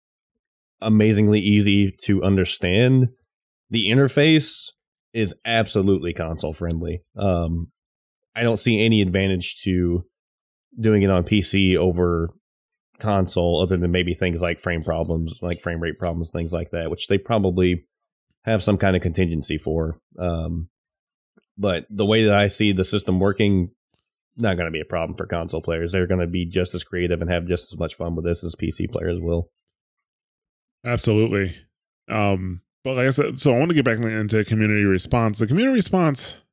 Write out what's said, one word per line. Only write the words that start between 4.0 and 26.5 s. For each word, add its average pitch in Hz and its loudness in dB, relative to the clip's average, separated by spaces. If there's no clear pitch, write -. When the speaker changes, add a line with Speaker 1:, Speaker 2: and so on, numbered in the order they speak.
Speaker 1:
is 107 -4
absolutely 98 0
console 82 -6
friendly. 82 -6
Um, 85 -2
I 113 -2
don't 117 2
see 110 2
any 113 4
advantage 95 0
to 90 0
doing 107 4
it 98 4
on 92 2
P 107 2
C 95 2
over 85 0
console 90 0
other 92 0
than 87 0
maybe 87 0
things 85 -4
like 85 -4
frame 85 -4
problems, 82 -4
like 87 -6
frame 85 -6
rate 82 -6
problems, 82 -6
things 85 -6
like 85 -6
that, 82 -6
which - -8
they 98 2
probably 92 0
have 110 0
some 104 2
kind 95 2
of 87 0
contingency 82 -2
for. 80 -4
Um, 82 -6
but 92 -2
the 104 -2
way 110 4
that 104 6
I 101 4
see 104 2
the 92 0
system 95 -2
working, 98 2
not 101 -2
gonna 85 -4
be 80 -6
a 76 -8
problem 85 -6
for 92 -8
console 82 -6
players. 85 -4
They're 92 0
gonna 90 0
be 87 -4
just 90 -2